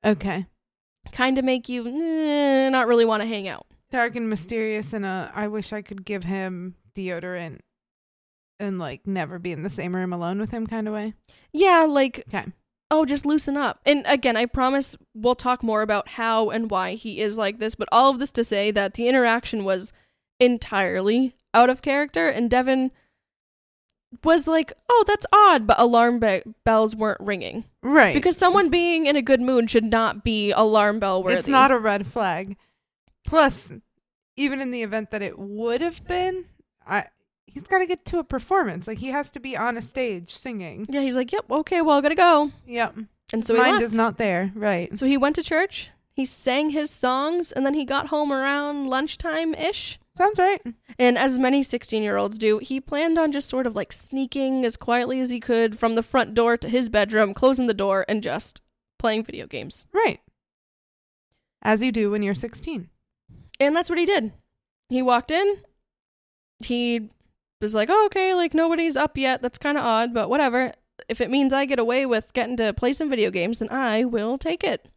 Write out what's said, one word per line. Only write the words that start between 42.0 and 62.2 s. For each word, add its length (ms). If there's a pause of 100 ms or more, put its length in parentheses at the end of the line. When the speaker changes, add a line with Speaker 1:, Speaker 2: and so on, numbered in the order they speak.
Speaker 2:
gotta 140
go." 360 (140)
Speaker 1:
Yep. 300 (360)
Speaker 2:
And 140
so 80
Speaker 1:
Mind 140
Speaker 2:
he 60
left. 120
Speaker 1:
is 80
not 240
there, 380
right. 420
Speaker 2:
So 80
he 120
went 180
to 80
church. 480 (200)
He 140
sang 460
his 180
songs, 600
and 120
then 120
he 100
got 220
home 260
around 540
lunchtime-ish. 1120 (180)
Speaker 1:
Sounds 200
right. 240 (360)
Speaker 2:
And 200
as 220
many 240
sixteen-year-olds 720
do, 200
he 240
planned 360
on 140
just 160
sort 180
of, 80
like, 200
sneaking 720
as 100
quietly 460
as 80
he 100
could 400
from 160
the 80
front 300
door 240
to 100
his 220
bedroom, 440
closing 340
the 60
door, 360
and 120
just 380 (380)
playing 260
video 240
games. 460
Speaker 1:
Right. 260 (1400)
As 200
you 120
do 180
when 100